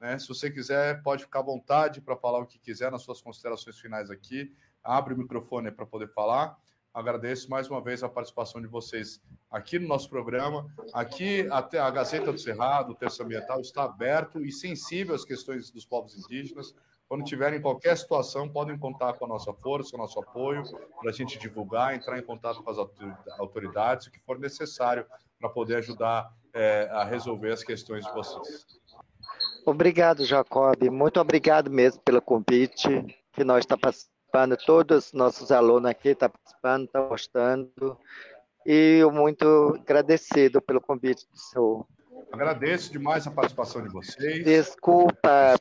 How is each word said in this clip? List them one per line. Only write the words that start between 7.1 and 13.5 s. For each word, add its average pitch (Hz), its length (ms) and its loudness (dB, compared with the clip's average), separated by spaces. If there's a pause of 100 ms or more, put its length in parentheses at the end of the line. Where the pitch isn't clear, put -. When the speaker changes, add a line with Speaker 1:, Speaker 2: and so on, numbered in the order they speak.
Speaker 1:
mais 131 180 -6
uma 135 140 -10
vez 123 200 -10
a 127 60 -6
participação 117 540 -10
de 113 40 -14
vocês 113 560 -12 (280)
aqui 113 280 -8
no 175 80 -8
nosso 139 220 -6
programa. 135 580 -6 (280)
Aqui, 185 560 -4
a, 139 80 -2
a 135 320 -2
Gazeta 139 420 -4
do - 60 -12
Cerrado, 127 540 -4
o - 20 -16
Terço - 280 -8
Ambiental, 120 380 -8